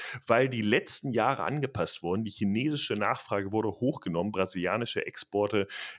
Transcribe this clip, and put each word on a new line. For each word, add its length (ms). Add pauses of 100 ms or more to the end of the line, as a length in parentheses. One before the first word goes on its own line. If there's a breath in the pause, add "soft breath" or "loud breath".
(260 loud breath)
weil 220
die 140
letzten 500
Jahre 320
angepasst 580
wurden. 220
Die 60
chinesische 640
Nachfrage 580
wurde 160
hochgenommen, 640
brasilianische 720
Exporte 600 (320 loud breath)